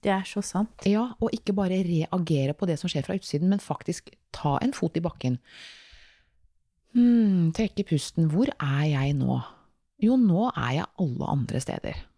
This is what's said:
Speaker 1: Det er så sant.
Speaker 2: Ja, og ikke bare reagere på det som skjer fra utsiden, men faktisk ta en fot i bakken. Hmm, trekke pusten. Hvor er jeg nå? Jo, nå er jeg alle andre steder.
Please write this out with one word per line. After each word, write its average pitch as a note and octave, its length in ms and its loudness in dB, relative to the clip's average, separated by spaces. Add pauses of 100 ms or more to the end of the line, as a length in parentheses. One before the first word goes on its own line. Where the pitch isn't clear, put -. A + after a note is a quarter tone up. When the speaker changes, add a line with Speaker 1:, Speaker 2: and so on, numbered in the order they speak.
Speaker 1:
Det G3+ 120 0
er F#3+ 120 0
så - 200 -6
sant. - 440 -4
Speaker 2:
Ja, A3 220 2 (100)
og A3+ 160 0
ikke G#3+ 200 -4
bare F#3+ 280 0
reagere D#3+ 720 0
på F#3+ 120 -2
det D#3 120 0
som F3+ 80 -4
skjer D3 160 -2
fra F#3+ 160 -4
utsiden, E3 320 0
men G3+ 80 0
faktisk - 480 -8 (240)
ta C#3+ 320 -2
en C4+ 80 0
fot - 240 -4
i E3 80 -2
bakken. B2+ 320 -2 (1500)
Hmm, A3 640 4
trekke G3+ 320 -2
pusten. D#3+ 460 0
Hvor A3+ 180 2
er C#3+ 400 -2
jeg C#3 300 0
nå? B2+ 180 0 (640)
Jo, A#3+ 160 4
nå G#3+ 320 4
er B2+ 300 -2
jeg - 120 -8 (120)
alle B2+ 260 -2
andre C3 320 -2
steder. - 380 -6 (180)